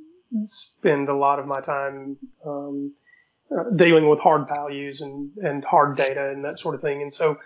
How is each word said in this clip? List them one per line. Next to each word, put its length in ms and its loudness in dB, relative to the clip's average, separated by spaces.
spend 640 -2
a 60 0
lot 240 2
of 80 -8
my 140 -4
time, 560 -6
um, 460 -8
uh, 140 -2
dealing 320 6
with 120 6
hard 280 4
values 540 -6
and, 360 -10
and 260 -4
hard 320 4
data 340 0
and 140 -8
that 140 -8
sort 160 -6
of 60 -10
thing. 220 -4
And 120 -8
so 320 0